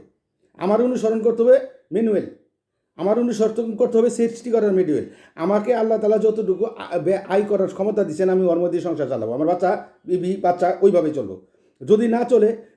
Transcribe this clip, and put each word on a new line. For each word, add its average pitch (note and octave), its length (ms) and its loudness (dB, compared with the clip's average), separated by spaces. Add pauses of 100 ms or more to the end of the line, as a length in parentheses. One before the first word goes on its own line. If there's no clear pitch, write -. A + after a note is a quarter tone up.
(540)
আমার G#3 280 0
অনুসরণ A3+ 380 0
করতে A3+ 220 0
হবে B3+ 160 6 (340)
ম্যানুয়াল, G#3 340 0 (720)
আমার G3+ 220 0
অনুসরণ A3 580 -2
করতে A#3 220 0
হবে A#3 120 4
সৃষ্টি A#3 400 -4
করার G#3+ 220 2
ম্যানুয়াল। D3+ 320 0 (300)
আমাকে G#3 400 0
আল্লাহ A3 240 0
তাআলা G#3+ 200 2
যতটুকু G#3 460 0
আ-, G3 340 -6
ব্যয়, F3 200 0 (100)
আয় G3 140 2
করার G3 260 -2
ক্ষমতা G3+ 360 -2
দিচ্ছেন, F3 240 -2
আমি F#3 140 2
ওর F3 160 2
মধ্যেই F3 220 -2
সংসার D3+ 280 -4
চালাবো, A2+ 240 -4
আমার D3 140 -2
বাচ্চা, F3+ 400 0 (180)
বিবি, F3+ 320 -2
বাচ্চা F3+ 440 0
ওইভাবেই E3+ 320 4
চলবো। F#2+ 340 -10 (380)
যদি G#3+ 240 4
না A#3 160 0
চলে, A3+ 320 2 (200)